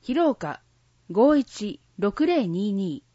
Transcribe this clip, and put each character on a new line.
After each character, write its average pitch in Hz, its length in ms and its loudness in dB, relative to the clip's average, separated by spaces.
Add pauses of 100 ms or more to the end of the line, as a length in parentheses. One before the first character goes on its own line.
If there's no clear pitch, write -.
広 302 300 2
岡、 156 300 -8 (480)
五 247 280 4
一 208 420 -6 (180)
六 202 280 0
零 294 260 0
二 196 220 -2
二。 185 300 -4 (120)